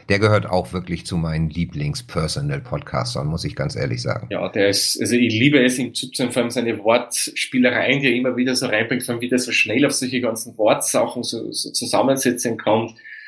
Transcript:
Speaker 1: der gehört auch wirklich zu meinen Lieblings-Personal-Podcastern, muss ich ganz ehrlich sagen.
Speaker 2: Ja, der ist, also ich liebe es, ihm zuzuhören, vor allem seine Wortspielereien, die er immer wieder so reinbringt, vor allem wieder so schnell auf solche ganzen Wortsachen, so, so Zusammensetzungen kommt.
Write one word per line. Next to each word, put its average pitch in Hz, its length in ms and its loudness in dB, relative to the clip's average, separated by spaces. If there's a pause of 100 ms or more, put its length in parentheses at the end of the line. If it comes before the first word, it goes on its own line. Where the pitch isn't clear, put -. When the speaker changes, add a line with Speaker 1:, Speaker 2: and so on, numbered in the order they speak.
Speaker 1:
der 98 120 2
gehört 107 300 4
auch 90 240 0
wirklich 87 320 -6
zu 87 120 -2
meinen 80 320 0
Lieblings-Personal-Podcastern, 73 1800 -4
muss 80 160 -4
ich 76 120 -6
ganz 71 200 -4
ehrlich 62 260 -2
sagen. - 300 -4
Speaker 2:
Ja, 92 180 -4
der 101 200 2
ist, - 320 0
also 113 140 0
ich 117 180 4
liebe 131 300 6
es, 127 140 2
ihm 120 160 -4
zuzuhören, 123 380 -4
vor 123 120 0
allem 120 80 -2
seine 113 320 -2
Wortspielereien, 123 1160 2
die 139 60 2
er 120 80 4
immer 127 220 0
wieder 127 180 2
so 123 120 0
reinbringt, 110 360 0
vor 120 100 -2
allem 117 80 -4
wieder 123 180 2
so 120 120 -4
schnell 117 340 2
auf 135 60 4
solche 123 300 -2
ganzen 113 360 -4
Wortsachen, 117 640 2
so, 110 280 -6
so - 200 -6
Zusammensetzungen 123 840 0
kommt. 113 380 0 (320)